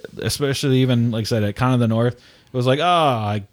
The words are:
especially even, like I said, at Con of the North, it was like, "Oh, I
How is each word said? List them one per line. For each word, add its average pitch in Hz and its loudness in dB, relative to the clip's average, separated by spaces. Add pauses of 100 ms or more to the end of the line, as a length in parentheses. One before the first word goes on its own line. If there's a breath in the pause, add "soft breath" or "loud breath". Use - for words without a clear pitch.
(220)
especially 135 0
even, 120 2
like 113 -4
I - -6
said, 110 0
at 101 -4
Con 127 0
of 123 2
the 117 2
North, 117 0
it - -20
was 123 -2
like, 135 2
"Oh, 156 -2
I 123 0